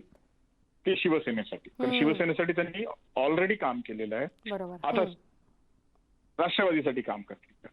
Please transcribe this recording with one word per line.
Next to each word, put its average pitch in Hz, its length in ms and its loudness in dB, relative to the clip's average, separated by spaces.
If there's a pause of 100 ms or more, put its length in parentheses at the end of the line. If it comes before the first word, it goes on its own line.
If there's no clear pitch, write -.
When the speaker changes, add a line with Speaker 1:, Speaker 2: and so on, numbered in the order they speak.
(880)
Speaker 1:
ते 190 100 6
शिवसेनेसाठी. 208 720 0
कारण 254 200 -2
Speaker 2:
हम्म. 247 100 2
Speaker 1:
शिवसेनेसाठी 175 540 2
त्यांनी 170 320 -4 (400)
already 165 300 2
काम 123 300 -2
केलेलं 110 300 -6
आहे. 135 120 -2 (240)
Speaker 2:
बरोबर. 185 320 -6
Speaker 1:
आता 196 180 2
Speaker 2:
हम्म. 180 120 -2 (1300)
Speaker 1:
राष्ट्रवादीसाठी 156 600 2
काम 104 200 -4
करतील - 520 -18